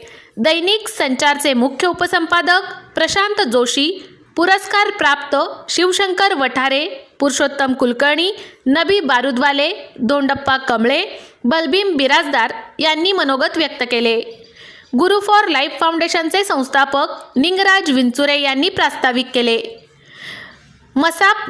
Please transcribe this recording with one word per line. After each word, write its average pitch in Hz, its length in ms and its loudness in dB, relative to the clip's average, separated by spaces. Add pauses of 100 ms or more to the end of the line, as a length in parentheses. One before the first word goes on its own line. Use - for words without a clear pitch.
(380)
दैनिक 339 500 0
संचारचे 285 680 0
मुख्य 262 340 0
उपसंपादक 349 760 0 (340)
प्रशांत 392 460 0
जोशी, 277 680 -2 (280)
पुरस्कार 403 540 2
प्राप्त 294 460 0 (340)
शिवशंकर 370 640 0
वठारे, 269 540 0 (320)
पुरुषोत्तम 277 540 0
कुलकर्णी, 285 600 0 (340)
नबी 330 320 2
बारूदवाले, 277 760 0 (260)
दोंडप्पा 269 580 0
कमळे, 262 480 0 (380)
बलभीम 330 520 0
बिराजदार 269 580 2 (260)
यांनी 311 320 0
मनोगत 311 460 0
व्यक्त 285 340 -2
केले. 233 300 0 (800)
गुरु 370 200 4
for 415 300 2
लाईफ 294 300 0
फाउंडेशनचे 330 640 0
संस्थापक 277 640 0 (280)
निंगराज 370 560 2
विंचुरे 269 480 2
यांनी 277 300 0
प्रास्ताविक 262 640 0
केले. 233 280 0 (1300)
मसाप 330 420 2 (120)